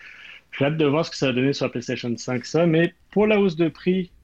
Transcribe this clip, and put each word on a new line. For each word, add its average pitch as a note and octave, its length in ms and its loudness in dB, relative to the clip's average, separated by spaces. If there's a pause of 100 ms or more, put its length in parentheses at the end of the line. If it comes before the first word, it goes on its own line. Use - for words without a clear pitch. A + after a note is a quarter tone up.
(520)
j'ai - 140 -2
hâte D3+ 120 0
de D#3 80 4
voir D3+ 200 2
ce - 60 -12
que - 60 -12
ça C#3+ 100 0
va B2+ 60 2
donner C3+ 200 2
sur C3+ 120 -4
la A#2+ 40 -2
PlayStation A#2+ 480 -6
cinq, B2 280 -6
ça. E3+ 220 2
Mais E3 260 2 (160)
pour G#3 160 2
la G#3+ 140 4
hausse F#3+ 160 2
de E3 140 2
prix F#3 420 -2 (120)